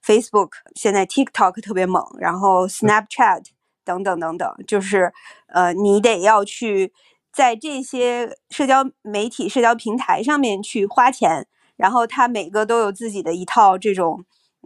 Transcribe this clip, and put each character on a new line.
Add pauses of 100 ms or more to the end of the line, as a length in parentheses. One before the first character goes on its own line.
Facebook， (260)
现
在
TikTok
特
别
猛， (160)
然
后
Snapchat (420)
等
等
等
等， (120)
就
是， (340)
呃，
你
得
要
去 (400)
在
这
些 (120)
社
交 (160)
媒
体、
社
交
平
台
上
面
去
花
钱， (280)
然
后
它
每
个
都
有
自
己
的
一
套
这
种， (400)